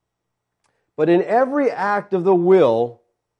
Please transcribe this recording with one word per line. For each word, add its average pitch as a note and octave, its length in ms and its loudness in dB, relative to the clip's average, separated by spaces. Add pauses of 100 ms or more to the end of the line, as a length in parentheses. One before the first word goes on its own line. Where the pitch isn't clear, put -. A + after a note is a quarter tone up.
(960)
But D#3 140 -2
in F3 140 2
every B3+ 480 -2
act G3+ 420 -6
of F3+ 120 -4
the F#3+ 100 2
will, C#3+ 640 2 (380)